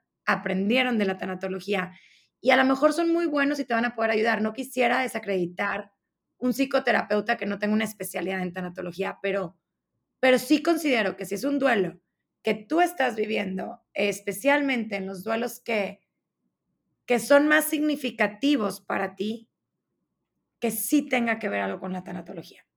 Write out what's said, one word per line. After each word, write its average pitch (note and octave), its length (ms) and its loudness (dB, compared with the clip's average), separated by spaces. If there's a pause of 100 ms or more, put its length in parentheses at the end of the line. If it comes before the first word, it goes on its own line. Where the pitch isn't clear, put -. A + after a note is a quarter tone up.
(240)
aprendieron G#3 760 0
de G#3 60 2
la F#3+ 140 -2
tanatología F#3+ 720 -4 (480)
y A#3+ 100 2
a B3+ 60 8
lo C4 80 6
mejor C4+ 280 4
son E4+ 200 0
muy E4+ 140 2
buenos C#4+ 340 0
y C#4 40 -4
te A#3+ 100 -4
van A3+ 100 0
a A#3+ 100 -4
poder A3 180 0
ayudar. G#3+ 280 2
No A3 120 0
quisiera B3 480 0
desacreditar G3+ 920 -4 (460)
un B3 140 0
psicoterapeuta A#3 840 0
que A3 100 -6
no G3+ 120 -4
tenga G#3 160 0
una A3 100 2
especialidad F#3+ 580 -6
en F3+ 100 -4
tanatología, F3+ 720 -8
pero, G3 360 -4 (600)
pero B3+ 200 6
sí D4 240 2
considero C4+ 540 2
que G3 100 -10
si G3 80 -6
es G3+ 100 -4
un C#4+ 140 0
duelo G#3+ 420 0 (420)
que A3 120 0
tú D4+ 260 0
estás C4+ 340 2
viviendo, G#3 680 -4 (100)
especialmente G#3+ 1040 0
en F#3+ 100 -6
los F#3+ 160 -10
duelos A#3 380 -4
que, G3+ 400 -4 (1040)
que A#3+ 140 2
son C#4+ 260 6
más D4+ 200 4
significativos C4+ 1120 0
para G3+ 340 -4
ti, A3 340 -6 (1120)
que A3+ 140 -2
sí - 360 0
tenga A#3 300 0
que A3+ 100 -4
ver G3+ 120 -4
algo G3 180 -4
con F#3 140 -8
la F#3 100 -6
tanatología. F3+ 640 -14 (120)